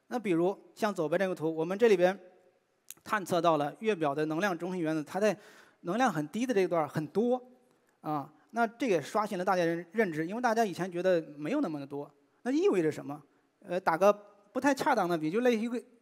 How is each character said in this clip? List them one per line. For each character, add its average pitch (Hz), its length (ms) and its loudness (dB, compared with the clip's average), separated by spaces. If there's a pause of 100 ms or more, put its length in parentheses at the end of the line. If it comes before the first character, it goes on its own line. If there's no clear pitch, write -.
那 240 120 -4
比 196 120 -2
如 175 260 2 (160)
像 208 200 -2
左 170 160 -2
边 170 80 2
这 190 100 2
个 185 60 -2
图， 160 200 -4
我 160 120 -2
们 180 120 -4
这 233 100 6
里 208 100 8
边 180 200 4 (840)
探 208 220 -2
测 175 160 0
到 165 160 4
了 147 220 -2
月 220 160 -2
表 151 180 -2
的 151 120 -2
能 156 140 -4
量 185 180 0
中 170 140 -6
心 180 100 -4
原 156 140 -2
子， 151 80 -4
它 180 160 -6
在 202 180 2 (440)
能 175 160 -6
量 247 140 2
很 156 160 -4
低 226 180 -6
的 254 80 -2
这 196 80 2
一 185 60 2
段 165 140 0
儿 147 60 -2
很 156 200 -4
多， 240 340 0 (600)
啊， 151 300 -6 (200)
那 233 140 2
这 233 220 -4
也 175 140 2
刷 214 240 -2
新 202 120 -6
了 180 60 -4
大 190 120 2
家 180 100 2
认-， 170 260 -2
认 214 200 0
知， 156 160 -4
因 190 80 -8
为 240 60 -6
大 240 120 2
家 226 120 2
以 185 80 -4
前 175 180 -4
觉 175 100 -4
得 180 200 4 (160)
没 151 140 -6
有 294 100 -2
那 254 80 -2
么 151 100 -6
的 139 80 -10
多， 143 220 -10 (340)
那 240 80 -4
意 320 160 2
味 220 140 4
着 156 100 4
什 - 140 -8
么？ 147 160 -10 (460)
呃， 180 120 -4
打 165 180 0
个 196 160 6 (400)
不 254 80 -4
太 277 120 4
恰 269 220 0
当 185 140 0
的 175 80 0
比， 156 120 -2
就 202 120 -2
类 247 160 4
似 - 0 -
于 214 80 -2
一 - 20 -4
个 233 160 -6 (180)